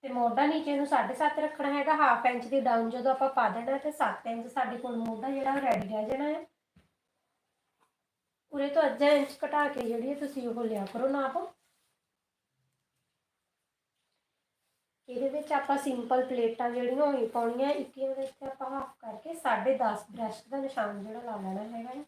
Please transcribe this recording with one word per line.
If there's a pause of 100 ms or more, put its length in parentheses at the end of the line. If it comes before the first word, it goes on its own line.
ਤੇ
ਮੋਢਾ
ਨੀਚੇ
ਨੂੰ
ਸਾਢੇ
ਸੱਤ
ਰੱਖਣਾ
ਹੈਗਾ,
ਹਾਫ
ਇੰਚ
ਦੀ
ਡਾਊਨ
ਜਦੋਂ
ਆਪਾਂ
ਪਾ
ਦੇਣਾ
ਤੇ
ਸੱਤ
ਇੰਚ
ਸਾਡੇ
ਕੋਲ
ਮੋਢਾ
ਜਿਹੜਾ
ਉਹ
ਰੈਡੀ
ਰਹਿ
ਜਾਣਾ
ਹੈ। (2000)
ਉਰੇ
ਤੋਂ
ਅੱਧਾ
ਇੰਚ
ਘਟਾ
ਕੇ
ਜਿਹੜੀ
ਹੈ
ਤੁਸੀਂ
ਉਹ
ਲਿਆ
ਕਰੋ
ਨਾਪ। (3750)
ਇਹਦੇ
ਵਿੱਚ
ਆਪਾਂ
ਸਿੰਪਲ
ਪਲੇਟਾਂ
ਜਿਹੜੀਆਂ
ਉਹ
ਹੀ
ਪਾਉਣੀਆਂ।
ਇੱਕੀ
ਦੇ
ਇੱਥੇ
ਆਪਾਂ
ਹਾਫ
ਕਰਕੇ
ਸਾਢੇ
ਦਸ
ਬ੍ਰੈਸਟ
ਦਾ
ਨਿਸ਼ਾਨ
ਜਿਹੜਾ
ਲਾ
ਲੈਣਾ
ਹੈਗਾ
ਹੈ।